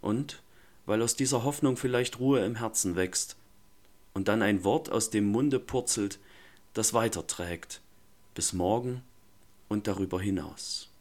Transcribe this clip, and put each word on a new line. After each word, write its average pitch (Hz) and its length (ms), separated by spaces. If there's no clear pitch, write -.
Und 131 420
weil 110 180
aus 117 140
dieser 131 260
Hoffnung 139 340
vielleicht 123 440
Ruhe 131 240
im 120 120
Herzen 110 400
wächst - 400
und 98 140
dann 107 140
ein 98 200
Wort 123 280
aus 110 200
dem 104 160
Munde 127 320
purzelt, 123 600
das 110 200
weiterträgt, 87 840
bis - 180
morgen 120 500
und 107 200
darüber 92 320
hinaus. 92 680